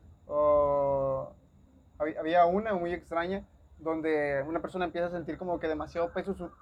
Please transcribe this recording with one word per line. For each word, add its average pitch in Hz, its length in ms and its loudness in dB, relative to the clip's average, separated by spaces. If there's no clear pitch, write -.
O 143 1040 2
había, 156 220 -4
había 170 260 6
una 202 300 2
muy 175 180 -2
extraña 170 500 -4
donde 151 680 0
una 165 140 -4
persona 180 240 -4
empieza 170 220 -2
a 170 40 -6
sentir 165 280 -6
como 175 200 -4
que 165 80 -2
demasiado 156 460 -4
peso, 185 220 -4
su, 175 160 -10